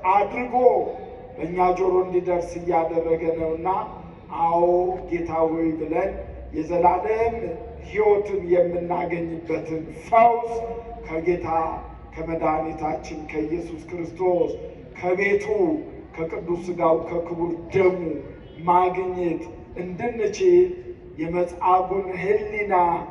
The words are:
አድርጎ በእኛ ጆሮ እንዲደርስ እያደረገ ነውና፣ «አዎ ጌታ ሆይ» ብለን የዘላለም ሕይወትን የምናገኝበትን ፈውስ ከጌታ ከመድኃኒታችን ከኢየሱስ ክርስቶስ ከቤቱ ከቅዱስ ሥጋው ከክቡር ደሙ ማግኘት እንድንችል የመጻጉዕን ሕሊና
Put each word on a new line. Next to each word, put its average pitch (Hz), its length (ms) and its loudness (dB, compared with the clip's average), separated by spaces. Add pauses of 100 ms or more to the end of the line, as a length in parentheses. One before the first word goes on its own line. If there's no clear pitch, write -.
(100)
አድርጎ 240 440 2 (760)
በእኛ 170 260 -6 (160)
ጆሮ 185 240 2
እንዲደርስ 175 580 0
እያደረገ 165 680 0 (120)
ነውና፣ 160 340 -2 (720)
«አዎ 170 240 4 (420)
ጌታ 165 260 -4 (120)
ሆይ» 160 300 2
ብለን 165 400 -2 (400)
የዘላለም 214 840 2 (500)
ሕይወትን 196 640 2
የምናገኝበትን 170 1300 0 (180)
ፈውስ 233 520 4 (500)
ከጌታ 165 460 -2 (640)
ከመድኃኒታችን 156 1120 -4
ከኢየሱስ 156 600 -6
ክርስቶስ 170 680 0 (440)
ከቤቱ 196 520 2 (640)
ከቅዱስ 170 500 -4
ሥጋው 170 400 2
ከክቡር 170 500 -4 (160)
ደሙ 185 300 4 (640)
ማግኘት 180 800 2 (360)
እንድንችል 185 880 4 (500)
የመጻጉዕን 175 880 2 (100)
ሕሊና 208 580 0 (360)